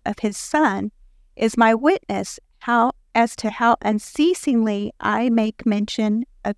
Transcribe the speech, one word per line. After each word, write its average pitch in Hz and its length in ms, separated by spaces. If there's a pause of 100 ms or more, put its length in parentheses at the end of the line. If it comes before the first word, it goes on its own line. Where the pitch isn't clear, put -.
of - 140
his 208 180
Son, 208 540 (460)
is 226 200
my 226 160
witness 226 680 (200)
how, 240 320 (240)
as 233 220
to 214 120
how 233 320
unceasingly 220 1160
I 220 300
make 220 360
mention 214 600 (180)
of 202 140